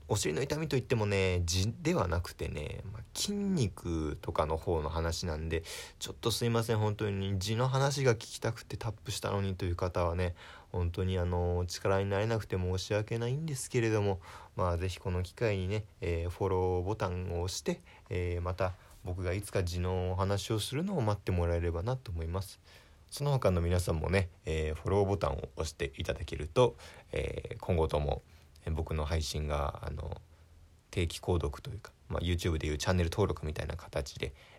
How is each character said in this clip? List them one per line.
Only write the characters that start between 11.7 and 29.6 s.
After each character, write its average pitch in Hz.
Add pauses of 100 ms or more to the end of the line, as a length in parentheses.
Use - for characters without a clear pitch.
に 98
な 98
れ 107
な 113
く 110
て 98
申 92
し -
訳 107
な 117
い 127
ん 160
で 151
す -
け 123
れ 113
ど 107
も、 98 (360)
ま 92
あ、 87
ぜ 87
ひ 90
こ 95
の 90
機 90
会 107
に 92
ね、 104 (160)
え 85
ー、 87
フ 98
ォ -
ロ 92 (220)
ー -
ボ 98
タ 101
ン 90
を 85
押 92
し -
て、 175 (300)
え 87
ー、 -
ま 90
た 90 (320)
僕 92
が 90
い 104
つ -
か 104
痔 87
の 90
お 95
話 98
を 113
す -
る 143
の 190
を -
待 107
っ -
て -
も 87
ら 85
え 85
れ 85
ば 82
な 123
と 127
思 82
い -
ま 90
す。 - (500)
そ -
の 143
他 120
の 87
皆 87
さ 90
ん 82
も 80
ね、 95 (180)
え 78
ー、 -
フ -
ォ -
ロ 101
ー -
ボ 98
タ -
ン -
を -
押 -
し -
て -
い -
た -
だ -
け -
る 73
と、 123 (360)
え -
ー、 -
今 -
後 80
と 76
も、 71 (440)
え -
ー、 78
僕 80
の 78
配 80
信 76
が、 73